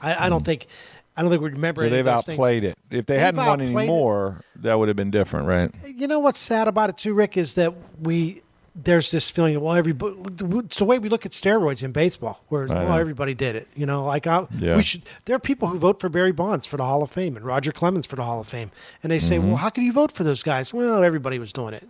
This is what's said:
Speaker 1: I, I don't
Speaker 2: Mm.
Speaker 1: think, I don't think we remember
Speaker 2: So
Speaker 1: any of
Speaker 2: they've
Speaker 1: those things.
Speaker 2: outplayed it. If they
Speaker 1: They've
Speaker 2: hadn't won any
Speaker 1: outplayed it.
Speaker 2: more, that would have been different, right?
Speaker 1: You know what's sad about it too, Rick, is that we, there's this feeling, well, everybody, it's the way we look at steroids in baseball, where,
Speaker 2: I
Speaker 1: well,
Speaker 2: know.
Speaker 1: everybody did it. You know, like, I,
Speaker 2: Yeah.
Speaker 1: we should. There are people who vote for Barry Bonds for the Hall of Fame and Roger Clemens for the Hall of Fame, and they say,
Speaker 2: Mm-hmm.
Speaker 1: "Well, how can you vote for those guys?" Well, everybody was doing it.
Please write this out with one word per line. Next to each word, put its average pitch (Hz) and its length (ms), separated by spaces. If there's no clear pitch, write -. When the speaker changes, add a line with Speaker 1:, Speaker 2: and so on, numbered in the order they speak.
Speaker 1:
I, 165 260
I - 40
don't 165 120
Speaker 2:
Mm. 151 40
Speaker 1:
think, 165 200
I 160 60
don't 175 80
think 160 120
we 151 80
remember 147 320
Speaker 2:
So 117 40
Speaker 1:
any 123 140
of 127 60
Speaker 2:
they've 127 80
Speaker 1:
those 117 100
things. 156 160
Speaker 2:
outplayed 120 240
it. 90 120
If 120 160
they 139 80
Speaker 1:
They've 139 80
Speaker 2:
hadn't 170 240
won 143 140
any 127 100
Speaker 1:
outplayed 123 180
it. 165 40
Speaker 2:
more, 101 480
that 113 240
would 107 80
have 101 80
been 101 160
different, 82 340
right? 90 240
Speaker 1:
You 269 120
know 302 100
what's 285 220
sad 220 260
about 214 240
it 160 60
too, 214 180
Rick, 202 220
is 170 180
that 175 180
we, 165 400
there's 170 380
this 160 180
feeling, 156 300
well, 160 160
everybody, 170 400
it's 233 220
the 202 60
way 247 140
we 214 100
look 220 160
at 180 60
steroids 160 540
in 131 80
baseball, 147 560
where, 143 160
Speaker 2:
I 143 160
Speaker 1:
well, 175 80
Speaker 2:
know. 170 100
Speaker 1:
everybody 143 340
did 123 220
it. 110 220
You 147 100
know, 143 180
like, 143 220
I, 170 220
Speaker 2:
Yeah. 85 160
Speaker 1:
we 208 80
should. - 200
There 254 100
are - 40
people 254 280
who 180 100
vote 185 220
for 185 80
Barry 180 240
Bonds 170 340
for 143 120
the 127 60
Hall 135 200
of - 80
Fame 175 240
and 107 100
Roger 135 240
Clemens 175 360
for 131 100
the 127 80
Hall 117 160
of 110 80
Fame, 113 240
and 160 80
they 160 80
say, 85 180
Speaker 2:
Mm-hmm. 90 120
Speaker 1:
"Well, 113 80
how 196 120
can 247 140
you 240 80
vote 294 180
for - 140
those 143 180
guys?" 151 320
Well, 226 300
everybody 135 340
was 113 140
doing 110 220
it. - 160